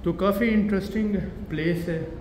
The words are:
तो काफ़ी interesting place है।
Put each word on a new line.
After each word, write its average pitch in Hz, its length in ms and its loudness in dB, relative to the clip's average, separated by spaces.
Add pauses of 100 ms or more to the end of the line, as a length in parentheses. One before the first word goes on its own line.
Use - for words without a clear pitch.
तो 170 100 0
काफ़ी 202 340 2
interesting 208 680 2 (320)
place 165 400 0
है। 160 140 -2 (180)